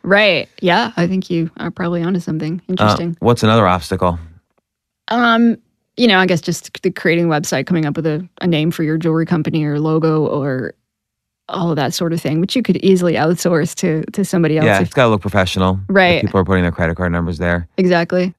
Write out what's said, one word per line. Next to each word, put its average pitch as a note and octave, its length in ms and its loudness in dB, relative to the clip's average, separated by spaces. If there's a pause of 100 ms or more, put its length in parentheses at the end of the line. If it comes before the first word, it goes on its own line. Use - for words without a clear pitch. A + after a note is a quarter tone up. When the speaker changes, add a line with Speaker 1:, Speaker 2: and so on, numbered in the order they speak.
Speaker 1:
Right. G3 440 2 (140)
Yeah. G#3+ 360 2
I F3 100 2
think F#3 240 -4
you E3 260 -2
are E3+ 140 -8
probably F3 320 -4
onto F3+ 160 -2
something D#3+ 500 -6
Speaker 2:
Uh, - 40 -6
Speaker 1:
interesting. F3+ 480 0
Speaker 2:
what's A#2 200 2
another A2 240 4
obstacle? F2+ 540 0 (880)
Speaker 1:
Um, A#3 500 2 (380)
you A#3 120 4
know, G3 120 4
I F#3 60 4
guess F3+ 160 0
just - 400 -8
the F3+ 100 0
creating E3+ 340 0
a - 20 2
website, C#3+ 400 -2
coming D#3+ 180 0
up C#3+ 100 -4
with D#3+ 120 -4
a, D#3+ 200 -4 (140)
a F3+ 60 -2
name D#3+ 240 2
for E3 120 -4
your D#3 140 0
jewelry D#3+ 300 0
company D#3 360 -2
or D3 160 -2
logo D#3 460 0
or C3 480 -4 (760)
all E3+ 200 -4
of D#3 60 -2
that D#3+ 180 -2
sort E3 200 -4
of E3 60 -2
thing, D#3 220 -2
which F#3+ 140 -2
you B3 80 0
could G3 140 0
easily F3+ 360 2
outsource E3 640 0
to, D#3 360 -2
to G3 140 -2
somebody D#3 320 0
else D3+ 80 2
Speaker 2:
Yeah, G#2 120 4
Speaker 1:
if F#2+ 100 0
Speaker 2:
it's - 60 -16
gotta B2 160 4
look G#2 120 2
professional. F#2+ 540 0 (120)
If F#3+ 80 0
Speaker 1:
Right. F3 260 4
Speaker 2:
people G2+ 180 0
are F2+ 60 2
putting F#2 180 2
their E2+ 80 0
credit E2 260 -2
card F2+ 140 -2
numbers E2+ 260 -2
there. F2 300 -2 (100)
Speaker 1:
Exactly. F3+ 600 0